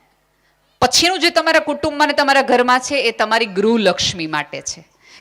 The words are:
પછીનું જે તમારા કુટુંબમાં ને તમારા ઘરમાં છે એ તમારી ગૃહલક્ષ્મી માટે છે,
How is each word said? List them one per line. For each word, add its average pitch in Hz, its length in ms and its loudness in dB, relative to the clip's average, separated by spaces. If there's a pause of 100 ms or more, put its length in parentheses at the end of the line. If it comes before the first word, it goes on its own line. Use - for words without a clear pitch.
(800)
પછીનું 339 380 2
જે 320 120 2
તમારા 320 280 2
કુટુંબમાં 302 500 -2
ને 294 40 0
તમારા 277 300 2
ઘરમાં 247 380 2
છે 277 200 -4
એ 233 100 0
તમારી 226 360 0
ગૃહલક્ષ્મી 190 800 0
માટે 147 360 -8
છે, - 260 -14 (320)